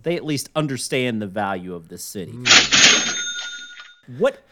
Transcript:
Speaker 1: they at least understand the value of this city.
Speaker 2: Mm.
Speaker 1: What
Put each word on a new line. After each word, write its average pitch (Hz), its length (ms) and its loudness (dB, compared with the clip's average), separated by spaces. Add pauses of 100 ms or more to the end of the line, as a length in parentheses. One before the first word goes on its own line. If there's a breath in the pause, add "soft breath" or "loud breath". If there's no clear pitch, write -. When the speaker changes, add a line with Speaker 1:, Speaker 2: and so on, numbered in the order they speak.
Speaker 1:
they 170 140 -2
at 139 100 -6
least 143 280 -4
understand 127 680 0
the 104 40 -4
value 95 480 -4
of 85 140 -12
this 87 160 -12
city. 95 280 -10
Speaker 2:
Mm. - 1900 0
Speaker 1:
What 185 200 2 (140)